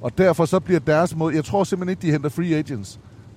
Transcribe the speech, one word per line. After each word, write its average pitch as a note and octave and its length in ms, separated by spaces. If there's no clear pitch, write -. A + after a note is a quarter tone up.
og - 160
derfor F3 280
så F#3+ 140
bliver F3 200
deres D#3 360
måde, D#3+ 200
jeg D#3 100
tror G3 180
simpelthen F3+ 280
ikke, F#3 160
de D#3 40
henter D3 180
free E3 260
agents. C#3 440